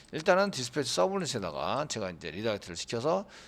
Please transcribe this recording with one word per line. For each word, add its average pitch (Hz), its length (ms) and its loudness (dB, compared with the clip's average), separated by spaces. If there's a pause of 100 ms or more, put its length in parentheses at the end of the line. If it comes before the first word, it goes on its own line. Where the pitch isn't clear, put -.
(120)
일단은 185 400 4
디스패치 127 420 -2
서블릿에다가 127 920 0
제가 104 220 -4
이제 82 200 -8
리다이렉트를 98 460 -2
시켜서 156 500 0 (220)